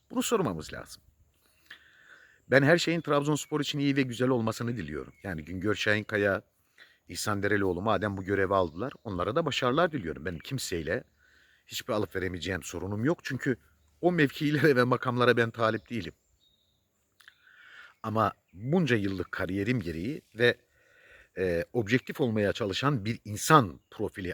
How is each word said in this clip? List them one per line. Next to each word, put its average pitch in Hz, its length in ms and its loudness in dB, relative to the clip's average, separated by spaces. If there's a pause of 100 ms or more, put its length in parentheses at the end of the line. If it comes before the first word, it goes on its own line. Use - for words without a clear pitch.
(120)
Bunu 247 120 -4
sormamız 117 500 -2
lazım. - 300 -16 (1400)
Ben 135 160 6
her 156 140 8
şeyin 165 240 0
Trabzonspor 147 600 0
için 143 180 -4
iyi 139 160 2
ve 139 60 2
güzel 123 280 0
olmasını 117 480 -2
diliyorum. 73 360 -8 (100)
Yani 82 220 -6
Güngör 92 300 -2
Şahinkaya, 101 680 0 (680)
İhsan 101 340 -4
Derelioğlu 98 380 0
madem 101 360 0
bu 95 60 -6
görevi 95 300 0
aldılar, 95 400 0 (100)
onlara 92 320 -2
da 170 100 0
başarılar 143 460 0
diliyorum. 82 340 -6
Benim 87 140 -6
kimseyle 90 640 -4 (640)
hiçbir - 260 -8
alıp 107 220 -2
veremeyeceğim 90 480 -4
sorunum 101 420 -6
yok. 165 180 0
Çünkü 131 340 -4 (440)
o 170 100 4
mevkilere 151 640 4
ve 123 80 6
makamlara 123 540 4
ben 117 140 2
talip 110 380 0
değilim. 90 240 -8 (1900)
Ama 107 300 2 (200)
bunca 127 420 2
yıllık 98 360 -2
kariyerim 101 480 -2
gereği 87 420 -6 (140)
ve, 117 220 2 (800)
e, 87 360 0
objektif 123 480 0
olmaya 107 320 0
çalışan 113 520 -2
bir 117 200 -6
insan 107 540 4 (120)
profili 92 420 -6